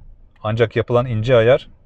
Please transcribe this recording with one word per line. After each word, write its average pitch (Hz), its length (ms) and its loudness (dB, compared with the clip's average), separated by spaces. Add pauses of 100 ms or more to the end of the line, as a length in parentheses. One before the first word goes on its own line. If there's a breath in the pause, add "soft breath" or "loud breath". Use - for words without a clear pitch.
(440)
Ancak 110 320 -4
yapılan 120 300 -2
ince 120 300 -2
ayar, 120 340 2 (160)